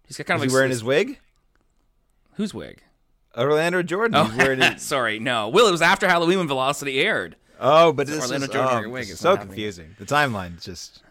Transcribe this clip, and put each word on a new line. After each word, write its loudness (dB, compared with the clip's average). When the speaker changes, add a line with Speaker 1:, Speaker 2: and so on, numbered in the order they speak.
Speaker 1:
He's -18
got -12
kind -2
Speaker 2:
Is -2
Speaker 1:
of 0
Speaker 2:
he -
Speaker 1:
like 2
Speaker 2:
wearing 4
Speaker 1:
s-, -2
Speaker 2:
his -8
wig? 0
Speaker 1:
Whose -6
wig? -14
Speaker 2:
Orlando 0
Jordan. -2
Speaker 1:
Oh, 4
Speaker 2:
He's -6
wearing 2
Speaker 1:
<laughs> 2
Speaker 2:
his -16
Speaker 1:
sorry, -2
no. -2
Will, 6
it 4
was 0
after 2
Halloween 4
when -2
Velocity -2
aired. -2
Speaker 2:
Oh, 6
but -2
Speaker 1:
So -6
Speaker 2:
this -4
Speaker 1:
Orlando -4
Speaker 2:
is, -8
Speaker 1:
Jordan 0
Speaker 2:
oh, 2
Speaker 1:
wearing -4
a -10
wig -8
Speaker 2:
this -12
Speaker 1:
is -12
Speaker 2:
is -14
so 0
Speaker 1:
what 2
happened -14
here. -6
Speaker 2:
confusing. -18
The -16
timeline's -2
just, -18